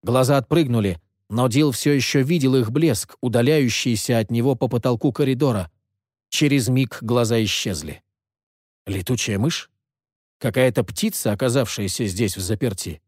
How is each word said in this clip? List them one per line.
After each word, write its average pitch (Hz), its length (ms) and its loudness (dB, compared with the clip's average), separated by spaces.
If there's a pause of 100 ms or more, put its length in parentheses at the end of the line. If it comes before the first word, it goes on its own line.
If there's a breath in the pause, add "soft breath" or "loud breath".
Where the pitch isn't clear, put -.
Глаза 131 360 2
отпрыгнули, 120 600 0 (320)
но 123 160 0
Дил 139 240 2
все 147 220 0
еще 135 300 2
видел 135 320 2
их 117 160 2
блеск, 151 500 0
удаляющийся 120 960 2
от 110 120 -2
него 120 240 2
по 127 120 -2
потолку 123 460 0
коридора. 131 580 0 (580)
Через 139 380 2
миг 127 340 0
глаза 117 400 0
исчезли. 76 640 -4 (840)
Летучая 98 540 -4
мышь? 151 300 -4 (680)
Какая-то 127 440 0
птица, - 480 -2
оказавшаяся 117 760 -2
здесь 95 300 -2
взаперти? 95 720 -6